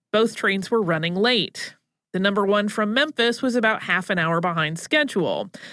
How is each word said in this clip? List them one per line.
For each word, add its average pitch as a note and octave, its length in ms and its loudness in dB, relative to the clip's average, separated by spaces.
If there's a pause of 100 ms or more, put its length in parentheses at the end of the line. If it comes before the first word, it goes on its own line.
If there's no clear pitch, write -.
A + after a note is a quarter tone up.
(140)
both G#3+ 200 2
trains G3 380 -2
were A3+ 100 2
running E3+ 320 0
late. G#3 640 0 (380)
The F3+ 80 -2
number G3+ 240 2
one G#3 240 2
from G#3+ 240 -2
Memphis A#3+ 480 0
was B3+ 140 0
about A3 280 2
half F3+ 260 -2
an F#3+ 80 -2
hour E3 220 0
behind E3 400 -2
schedule, F#3+ 720 0 (240)